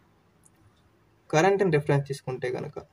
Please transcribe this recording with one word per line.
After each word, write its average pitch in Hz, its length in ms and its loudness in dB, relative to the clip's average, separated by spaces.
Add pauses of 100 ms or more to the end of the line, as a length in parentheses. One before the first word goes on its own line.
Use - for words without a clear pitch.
(1300)
కరెంట్ని 190 420 2
reference 143 360 2
తీసుకుంటే 127 440 -6
కనుక 127 240 -8 (180)